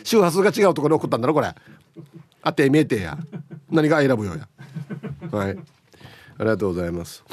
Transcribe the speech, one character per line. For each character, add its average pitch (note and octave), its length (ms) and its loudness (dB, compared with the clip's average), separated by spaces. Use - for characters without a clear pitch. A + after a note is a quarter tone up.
周 A3 180 4
波 E3+ 100 4
数 F#3 120 0
が G3+ 60 4
違 G3+ 200 0
う E3 40 4
と C#3+ 80 -4
こ D3 60 2
ろ D#3 80 4
に C#3 40 4
送 - 80 -6
っ - 20 -2
た C3+ 80 0
ん A#2 40 -2
だ B2 60 0
ろ、 A2+ 60 2
こ C3+ 80 2
れ。 G2+ 120 -2
あ D#3 100 -2
て C#3 160 4
め D3 100 4
え D3 60 4
て A#2 120 -2
や。 D#2+ 200 -6
何 D#3 180 2
が D#3 100 2
ア D3 40 4
イ C#3 60 4
ラ C3 80 2
ブ G#2+ 100 -4
よ F2 100 -6
や。 D#2 120 -14
は G2 180 -2
い。 - 20 -4
あ F#2+ 40 -6
り G#2+ 60 -2
が A2 120 0
と G2+ 100 -2
う F2+ 60 -2
ご E2+ 60 -4
ざ F2 80 -4
い E2+ 40 -6
ま E2+ 140 -6
す。 - 280 -18